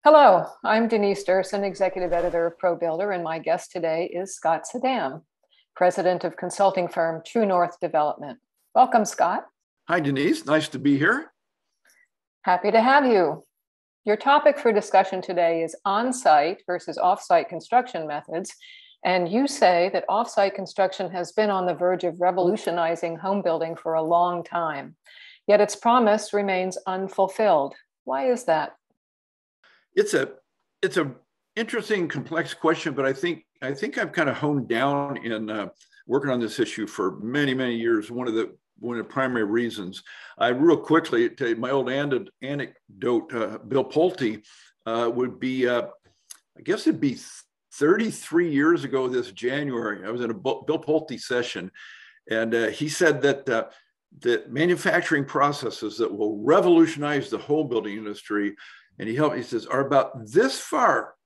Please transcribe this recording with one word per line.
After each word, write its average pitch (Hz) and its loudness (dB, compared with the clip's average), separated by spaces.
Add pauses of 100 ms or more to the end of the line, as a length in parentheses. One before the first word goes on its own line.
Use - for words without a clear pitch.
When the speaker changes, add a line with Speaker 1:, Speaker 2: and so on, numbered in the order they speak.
Speaker 1:
Hello, 277 8 (180)
I'm 220 2
Denise 202 0
Durson, 190 0
executive 180 -2
editor 170 0
of 170 -4
ProBuilder, 175 -2
and 175 -6
my 160 -4
guest 160 -4
today 165 -2
is 190 -8
Scott 160 0 (100)
Sadam, 202 -4 (520)
president 180 2
of 165 -6
consulting 185 0
firm 165 -4
True - 0
North 180 2
Development. 151 -2 (380)
Welcome, 247 6
Scott. 190 0 (420)
Speaker 2:
Hi, 175 2
Denise. 147 0
Nice 151 2
to - -10
be 139 4
here. 226 0 (1080)
Speaker 1:
Happy 185 2
to 220 6
have 269 6
you. 170 2 (580)
Your 208 2
topic 285 4
for 233 4
discussion 196 2
today 170 0
is 160 -6 (100)
on-site 196 2
versus 170 -6
off-site 185 2
construction 185 -2
methods, 156 -8 (500)
and 180 2
you 240 0
say 185 4
that 185 -2
off-site 202 0
construction 190 -4
has 175 -8
been 214 0
on 190 0
the 180 0
verge 175 0
of 175 -4
revolutionizing 175 0
home 196 -2
building 165 -2
for 160 -4
a 160 2
long 170 2
time, 156 -6 (500)
yet 202 6
its 202 0
promise 220 2
remains 185 -2
unfulfilled. 190 0 (300)
Why 262 -2
is 247 -2
that? 156 -2 (1200)
Speaker 2:
It's 208 0
a, 139 0 (520)
it's 185 -2
a 151 0 (460)
interesting, 214 -4
complex 156 -6
question, 156 0
but 135 -2
I 135 0
think, 170 -4 (160)
I 135 -6
think 139 -6
I've 196 -4
kinda 147 0
honed 143 -2
down 139 0
in, 110 -6
uh, 107 -6 (360)
working 143 0
on 123 0
this 107 -6
issue 110 -2
for 92 -4
many, 131 -2
many 127 -2
years. 113 0
One 123 -6
of 113 -4
the, 110 -2 (240)
one 120 -8
of 107 -8
the - -20
primary 127 -2
reasons, 104 -4 (340)
I 117 2
real 143 4
quickly, 131 2
to 117 -4
my 120 -6
old 135 -2
ande-, 135 -4 (120)
anecdote, 123 -4
uh, 110 -6
Bill 131 -2
Pulte, 139 -2 (400)
uh, 117 -2
would - -4
be, 131 -2
uh, 120 0 (760)
I - -20
guess 202 -2
it'd 311 2
be 139 0 (580)
thirty-three 175 0
years 147 2
ago 131 -2
this 123 -4
January. 117 -6
I 104 -8
was 120 -6
in 120 -4
a 113 -4
Bu-, 131 -6
Bill 156 -2
Pulte 156 -4
session, 113 -6 (580)
and, 113 0
uh, 117 2
he 147 -4
said 147 2
that, 139 0
uh, 113 -2 (520)
that 120 -2
manufacturing 170 0
processes 131 -2
that 113 0
will 104 -4
revolutionize 156 4
the 107 -4
home 147 -2
building 107 -4
industry, 104 -6 (400)
and 98 -8
he 113 -4
helped, 147 0
he 123 -6
says, 110 -6
are 135 -2
about 131 0
this 233 2
far 202 0 (100)